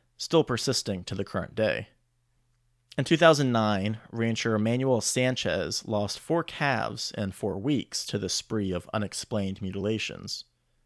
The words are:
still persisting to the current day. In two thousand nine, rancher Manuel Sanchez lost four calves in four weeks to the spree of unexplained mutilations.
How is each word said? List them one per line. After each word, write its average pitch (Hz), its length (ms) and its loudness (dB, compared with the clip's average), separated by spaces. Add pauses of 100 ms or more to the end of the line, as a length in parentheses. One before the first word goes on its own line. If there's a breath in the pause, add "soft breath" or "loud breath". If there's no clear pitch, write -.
(160)
still - 280 4
persisting 110 600 -2
to - 100 -8
the 98 100 -4
current - 300 -6
day. 107 340 0 (1080)
In 139 80 0
two 165 140 4
thousand 151 340 8
nine, 107 460 2 (120)
rancher 113 480 0
Manuel 120 440 2
Sanchez 98 840 0
lost 104 320 -2
four 165 240 0
calves 120 760 -2
in 98 160 -2
four 95 260 -4
weeks 127 480 -2
to - 120 -4
the 101 120 -4
spree 101 420 -2
of 87 220 -4
unexplained 101 640 -4
mutilations. 98 840 -4 (420)